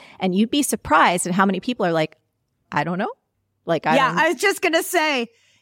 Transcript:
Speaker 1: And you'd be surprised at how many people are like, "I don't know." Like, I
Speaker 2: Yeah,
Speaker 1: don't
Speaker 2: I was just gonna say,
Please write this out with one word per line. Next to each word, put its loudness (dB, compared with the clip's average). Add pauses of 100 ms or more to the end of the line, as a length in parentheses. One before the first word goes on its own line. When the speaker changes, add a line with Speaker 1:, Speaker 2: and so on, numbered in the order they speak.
(180)
Speaker 1:
And -2
you'd 2
be 0
surprised 0
at -4
how 4
many 0
people -4
are 0
like, -2 (560)
"I 0
don't -6
know." -6 (540)
Like, -2
I 2
Speaker 2:
Yeah, 2
Speaker 1:
don't -4
Speaker 2:
I 2
was -4
just 0
gonna 2
say, -2 (340)